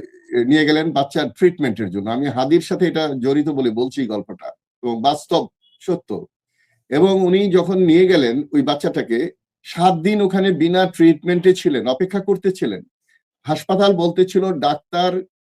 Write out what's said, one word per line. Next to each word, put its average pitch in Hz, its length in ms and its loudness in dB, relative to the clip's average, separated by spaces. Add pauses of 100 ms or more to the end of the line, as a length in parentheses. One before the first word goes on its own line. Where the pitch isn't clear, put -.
(460)
নিয়ে 151 200 4
গেলেন 156 260 2
বাচ্চার 139 380 -2
ট্রিটমেন্টের 120 600 -2
জন্য। 98 200 -6
আমি 127 160 -4
হাদির 139 360 0
সাথে 180 260 -2
এটা 156 320 -4
জড়িত 139 300 0
বলে 135 200 -2
বলছি 127 380 -4
গল্পটা, 104 440 -10 (320)
এবং 117 180 -6
বাস্তব 147 460 -2 (320)
সত্য। - 460 -8 (640)
এবং 190 340 2
উনি 190 280 2
যখন 180 260 2
নিয়ে 180 300 6
গেলেন 143 440 2
ওই 147 100 2
বাচ্চাটাকে, 139 680 -2 (320)
সাত 180 360 0
দিন 202 220 0
ওখানে 190 300 2
বিনা 175 340 2
ট্রিটমেন্টে 175 680 4
ছিলেন, 135 340 -2
অপেক্ষা 185 320 -2
করতে 190 320 -2
ছিলেন। 104 320 -6 (600)
হাসপাতাল 190 520 0
বলতেছিল, 180 560 0
"ডাক্তার 175 680 -2 (280)